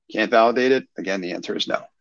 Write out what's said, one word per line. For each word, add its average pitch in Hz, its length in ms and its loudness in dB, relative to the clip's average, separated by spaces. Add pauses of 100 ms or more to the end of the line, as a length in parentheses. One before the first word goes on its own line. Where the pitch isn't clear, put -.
(100)
can't 107 200 -2
validate 120 420 4
it, 131 120 0 (120)
again, 95 240 -4
the 90 120 -6
answer 87 220 -8
is - 140 -4
no. - 140 -2 (180)